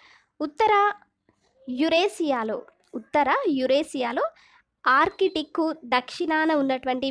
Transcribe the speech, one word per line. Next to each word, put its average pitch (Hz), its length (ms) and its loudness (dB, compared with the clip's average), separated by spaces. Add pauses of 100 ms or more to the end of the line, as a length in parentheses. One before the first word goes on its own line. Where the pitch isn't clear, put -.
(460)
ఉత్తర 427 260 2 (1120)
యురేసియాలో, 320 720 0 (440)
ఉత్తర 294 280 0 (320)
యురేసియాలో 262 640 0 (720)
ఆర్కిటిక్కు 330 680 0 (280)
దక్షిణాన 311 560 -2 (120)
ఉన్నటువంటి 262 480 -2